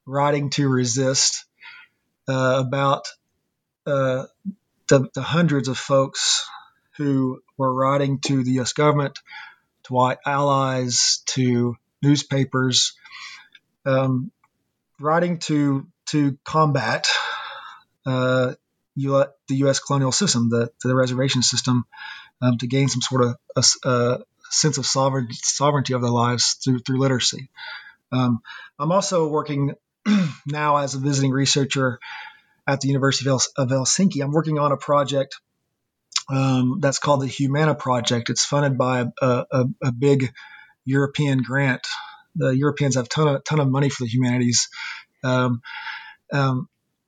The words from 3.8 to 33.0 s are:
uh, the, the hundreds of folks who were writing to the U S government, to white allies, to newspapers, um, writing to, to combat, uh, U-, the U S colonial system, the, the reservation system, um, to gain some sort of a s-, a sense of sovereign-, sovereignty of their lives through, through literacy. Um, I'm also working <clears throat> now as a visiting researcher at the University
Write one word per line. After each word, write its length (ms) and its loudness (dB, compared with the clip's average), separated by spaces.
uh, 380 0
the, 260 6
the 80 -6
hundreds 460 2
of 100 -4
folks 680 0
who 440 0
were 160 0
writing 480 2
to 240 0
the 80 0
U 100 0
S 120 -4
government, 440 2
to 80 -10
white 340 2
allies, 1000 0
to 500 0
newspapers, 880 2
um, 440 0
writing 380 0
to, 480 0
to 380 0
combat, 640 0
uh, 460 0
U-, 300 2
the 80 0
U 120 4
S 120 2
colonial 320 0
system, 380 2
the, 200 0
the 100 0
reservation 480 0
system, 420 0
um, 180 2
to 80 -6
gain 220 2
some 120 -2
sort 220 0
of 140 0
a 40 2
s-, 240 4
a 340 2
sense 280 0
of 80 -4
sovereign-, 460 0
sovereignty 600 0
of 80 0
their 80 0
lives 520 2
through, 180 2
through 180 -2
literacy. 500 0
Um, 300 0
I'm 140 -2
also 340 2
working 480 -2
<clears throat> 420 0
now 320 0
as 160 -2
a 40 -6
visiting 320 2
researcher 680 0
at 140 0
the 80 -2
University 400 0